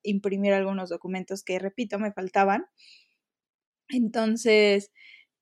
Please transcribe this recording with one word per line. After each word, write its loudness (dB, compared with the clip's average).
imprimir 0
algunos -2
documentos -8
que, -4
repito, -6
me -4
faltaban. 0
Entonces, 2